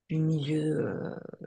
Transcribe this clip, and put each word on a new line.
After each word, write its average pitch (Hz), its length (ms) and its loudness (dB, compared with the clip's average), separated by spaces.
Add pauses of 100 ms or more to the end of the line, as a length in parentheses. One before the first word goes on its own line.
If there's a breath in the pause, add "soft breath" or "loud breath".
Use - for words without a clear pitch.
(100)
du 156 80 2
milieu, 156 680 2
euh, - 300 -4 (300)